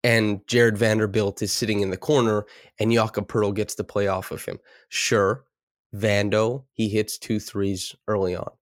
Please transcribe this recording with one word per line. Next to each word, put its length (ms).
And 440
Jared 300
Vanderbilt 640
is 100
sitting 300
in 80
the 80
corner, 480
and 120
Jakob 360
Poeltl 280
gets 200
to 80
play 240
off 240
of 140
him. 140
Sure, 560
Vando, 760
he 180
hits 280
two 220
threes 560
early 280
on. 160